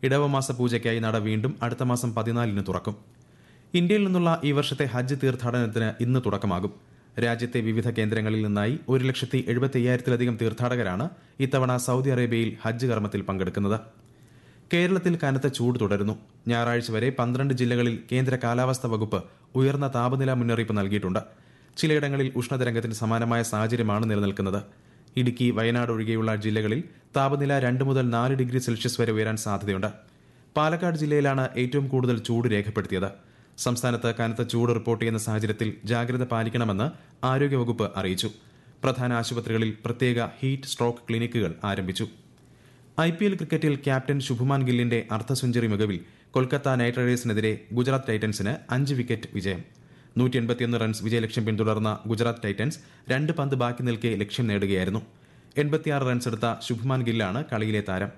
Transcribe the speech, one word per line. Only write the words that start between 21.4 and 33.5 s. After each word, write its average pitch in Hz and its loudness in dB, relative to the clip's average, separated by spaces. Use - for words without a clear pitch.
ചിലയിടങ്ങളിൽ 143 2
ഉഷ്ണതരംഗത്തിന് 120 -2
സമാനമായ 113 2
സാഹചര്യമാണ് 110 0
നിലനിൽക്കുന്നത്. 101 0
ഇടുക്കി, 123 2
വയനാട് 117 0
ഒഴികെയുള്ള 110 0
ജില്ലകളിൽ 107 0
താപനില 139 2
രണ്ട് 127 2
മുതൽ 135 2
നാല് 120 2
ഡിഗ്രി 127 0
സെൽഷ്യസ് 120 -2
വരെ 113 2
ഉയരാൻ 110 0
സാധ്യതയുണ്ട്. 101 -2
പാലക്കാട് 165 2
ജില്ലയിലാണ് 143 2
ഏറ്റവും 131 0
കൂടുതൽ 123 2
ചൂട് 117 0
രേഖപ്പെടുത്തിയത്. 101 0